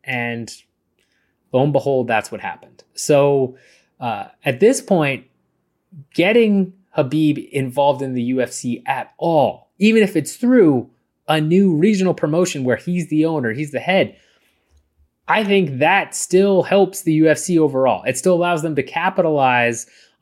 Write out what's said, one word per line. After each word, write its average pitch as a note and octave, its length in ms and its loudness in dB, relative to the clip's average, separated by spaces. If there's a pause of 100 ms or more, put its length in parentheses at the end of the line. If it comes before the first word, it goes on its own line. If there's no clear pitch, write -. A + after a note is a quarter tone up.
And A#2 500 -6 (1000)
lo B2+ 100 2
and D3 100 0
behold, C3 360 0
that's A2 240 -2
what G#2 80 -10
happened. - 420 -14 (120)
So, C#3 600 2 (440)
uh, A2 260 -8 (180)
at C3 140 -2
this B3+ 220 4
point, D3 440 0 (880)
getting G3+ 580 2 (240)
Khabib D3 540 -2
involved C3+ 520 -2
in C3 120 -6
the B2 100 -4
U B2+ 160 -2
F A#2 100 -2
C - 360 -8
at - 320 -8
all, D3+ 520 0 (100)
even A3 220 4
if F#3+ 140 0
it's - 180 -4
through G3 560 2 (380)
a D#3 120 0
new F3 360 2
regional F#3 360 2
promotion E3+ 520 -2
where B2 120 0
he's F3 320 -6
the D3+ 160 0
owner, D3 280 -2
he's C#3+ 180 -8
the B2+ 80 -8
head, F3 380 -2 (1120)
I G3+ 160 0
think F#3 340 0
that E3+ 380 0
still F#3+ 480 2
helps F#3+ 380 0
the E3 100 0
U D#3 160 4
F D3+ 100 2
C F3+ 180 -2
overall. C3 460 2
It B2+ 160 -4
still F#3 160 2
allows F3 280 0
them D#3+ 120 -6
to C3+ 80 -2
capitalize C#3 1040 0 (360)